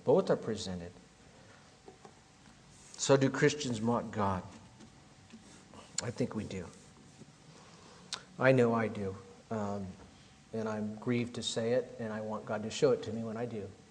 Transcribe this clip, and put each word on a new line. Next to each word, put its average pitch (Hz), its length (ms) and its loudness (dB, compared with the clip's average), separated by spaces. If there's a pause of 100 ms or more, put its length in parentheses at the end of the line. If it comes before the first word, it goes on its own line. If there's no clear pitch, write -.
Both 185 240 4
are 143 80 4
presented. 92 540 -6 (2000)
So 139 200 6
do 135 140 6
Christians 131 500 2
mock 113 300 0
God? 98 320 0 (1600)
I 123 80 -4
think - 240 -4
we 104 80 -4
do. 95 240 -8 (1700)
I 127 120 6
know 120 220 6
I 113 140 0
do. 98 280 -6 (340)
Um, 101 360 -4 (680)
and 110 160 -4
I'm 107 260 -4
grieved 120 400 -2
to 113 80 -6
say 113 300 -2
it, 127 260 -2
and 110 140 -6
I 107 80 -6
want 107 240 -6
God 107 180 -4
to 110 60 -6
show 131 220 4
it 113 120 2
to 110 80 -6
me 113 120 -4
when 110 140 -6
I 120 80 -4
do, 110 180 -8 (280)